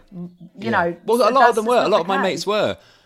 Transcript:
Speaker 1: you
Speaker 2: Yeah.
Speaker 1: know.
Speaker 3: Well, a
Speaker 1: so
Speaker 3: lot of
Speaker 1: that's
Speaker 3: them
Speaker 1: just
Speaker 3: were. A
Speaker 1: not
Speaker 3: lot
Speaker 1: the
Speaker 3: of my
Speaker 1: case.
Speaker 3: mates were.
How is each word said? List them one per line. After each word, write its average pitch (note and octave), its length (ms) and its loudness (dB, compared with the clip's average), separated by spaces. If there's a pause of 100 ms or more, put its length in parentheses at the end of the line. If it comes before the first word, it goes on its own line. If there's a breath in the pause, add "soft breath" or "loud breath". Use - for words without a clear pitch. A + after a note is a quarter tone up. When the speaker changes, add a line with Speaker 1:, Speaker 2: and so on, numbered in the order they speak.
(120)
Speaker 1:
you F3 180 -14 (280)
Speaker 2:
Yeah. G#3+ 120 -8
Speaker 1:
know. F3 260 -2 (100)
Speaker 3:
Well, A#3 160 2
a G#3 60 4
Speaker 1:
so A#3+ 60 0
Speaker 3:
lot B3+ 160 6
of - 40 0
Speaker 1:
that's - 20 -2
Speaker 3:
them A3 80 -2
Speaker 1:
just A3 40 -4
Speaker 3:
were. A#3+ 100 2
A - 40 2
Speaker 1:
not D3+ 80 0
Speaker 3:
lot G#3 80 2
Speaker 1:
the - 40 2
Speaker 3:
of E3+ 60 -6
my F#3+ 80 0
Speaker 1:
case. F#3+ 60 -2
Speaker 3:
mates E3+ 240 -4
were. F#3 300 -2 (300 soft breath)